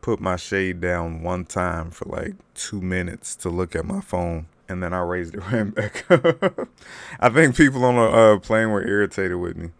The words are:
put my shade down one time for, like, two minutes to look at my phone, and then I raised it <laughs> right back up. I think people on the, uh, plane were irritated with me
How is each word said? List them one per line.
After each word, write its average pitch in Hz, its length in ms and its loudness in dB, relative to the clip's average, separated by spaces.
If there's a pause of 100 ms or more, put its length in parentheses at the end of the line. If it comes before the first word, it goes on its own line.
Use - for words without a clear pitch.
put 113 180 -2
my 92 160 -2
shade 92 460 -4
down 85 400 -4
one 90 240 -4
time 85 460 -4
for, - 140 -12
like, - 280 -8 (220)
two - 260 -8
minutes 90 560 -6
to - 120 -6
look 87 260 -4
at 82 100 -4
my 98 160 -6
phone, 85 460 -4 (200)
and 92 160 -6
then 87 100 -6
I 92 60 -2
raised 87 360 -4
it 104 40 -8
<laughs> 95 120 -8
right 107 220 -2
back - 380 -6
up. 165 560 2 (520)
I 123 100 6
think 131 260 4
people 135 300 4
on 123 100 4
the, 120 60 4
uh, 110 380 8
plane 110 300 0
were 98 160 -2
irritated 98 520 0
with 87 180 -6
me 82 140 -10 (100)